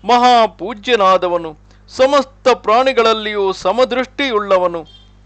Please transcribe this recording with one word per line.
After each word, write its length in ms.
ಮಹಾಪೂಜ್ಯನಾದವನು. 1500
ಸಮಸ್ತ 600
ಪ್ರಾಣಿಗಳಲ್ಲಿಯೂ 1040
ಸಮದೃಷ್ಟಿಯುಳ್ಳವನು. 1300